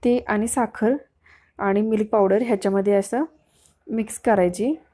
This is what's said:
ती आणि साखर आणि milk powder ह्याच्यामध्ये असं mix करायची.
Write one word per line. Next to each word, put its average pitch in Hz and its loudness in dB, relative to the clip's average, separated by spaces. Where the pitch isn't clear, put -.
ती 247 2
आणि 214 -2
साखर 226 0
आणि 202 0
milk 214 -2
powder 202 2
ह्याच्यामध्ये 202 0
असं 202 0
mix 220 -6
करायची. 202 2